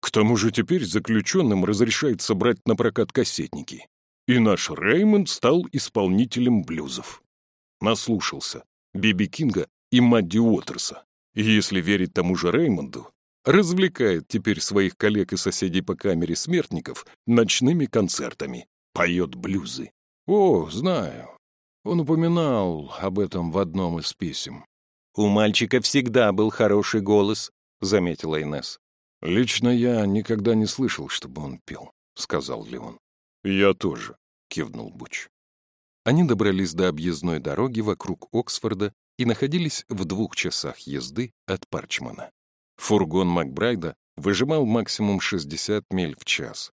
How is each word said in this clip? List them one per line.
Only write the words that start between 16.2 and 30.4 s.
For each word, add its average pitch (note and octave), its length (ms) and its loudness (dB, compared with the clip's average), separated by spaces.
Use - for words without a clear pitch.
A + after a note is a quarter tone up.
смертников - 680 -4
ночными B2 580 2
концертами, F2+ 840 -4
поет F2 420 0
блюзы». - 560 -6
«О, E3 440 4
знаю. A2+ 600 -4
Он F3 160 -2
упоминал C#3 1000 0
об F#2+ 200 -2
этом F2 320 -2
в F2+ 80 0
одном E2+ 400 -2
из - 140 -8
писем». - 520 -8
«У G#2 120 4
мальчика G#2+ 540 2
всегда B2 500 2
был G#2+ 180 2
хороший G#2 520 2
голос», — G#2 500 2
заметила F2 600 0
Инесс. D2 380 -8
«Лично A#2+ 480 0
я A#2+ 360 2
никогда G#2+ 500 0